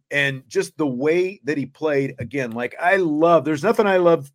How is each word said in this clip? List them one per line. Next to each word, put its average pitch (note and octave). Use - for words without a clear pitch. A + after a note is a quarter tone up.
And C#3
just F3+
the D#3
way E3
that D3
he C3+
played, C#3
again, B2
like, A#2+
I F3+
love, D#3+
there's D3+
nothing A3
I F#3+
love E3